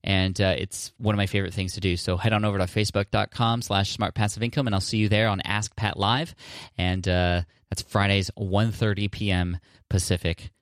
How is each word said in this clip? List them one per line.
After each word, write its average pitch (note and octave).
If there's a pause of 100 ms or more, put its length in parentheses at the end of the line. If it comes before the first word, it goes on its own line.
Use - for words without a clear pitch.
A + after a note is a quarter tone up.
and, F#2+
uh, F#2+
it's -
one G#2
of G#2
my G2
favorite F#2+
things F#2
to -
do. F2+
So F#2
head A2
on G#2+
over G2+
to F#2+
facebook G#2
dot G#2
com A#2
slash G2
smart G2+
passive G#2+
income, A#2+
and G2+
I'll F#2+
see G#2+
you G#2+
there G#2+
on G2
Ask G#2
Pat G#2
Live. B2 (440)
And, F2+
uh, F2 (280)
that's -
Fridays, G2
one G#2
thirty G2+
P G#2
M F2 (300)
Pacific - (100)